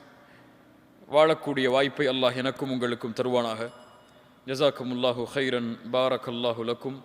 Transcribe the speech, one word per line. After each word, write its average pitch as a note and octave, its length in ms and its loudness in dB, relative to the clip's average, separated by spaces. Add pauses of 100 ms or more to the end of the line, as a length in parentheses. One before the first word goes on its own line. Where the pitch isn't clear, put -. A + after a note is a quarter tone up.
(1120)
வாழக்கூடிய C#3+ 640 4
வாய்ப்பை C#3 320 2
அல்லாஹ் B2+ 280 2
எனக்கும் C3 360 -4
உங்களுக்கும் A#2+ 420 -4
தருவானாக. A#2+ 560 0 (760)
ஜஸாக்குமுல்லாஹு B2+ 760 0 (120)
ஹைரன், B2 420 -2 (140)
பாரக்கல்லாஹு A#2+ 680 0 (100)
லக்கும். C3 340 -6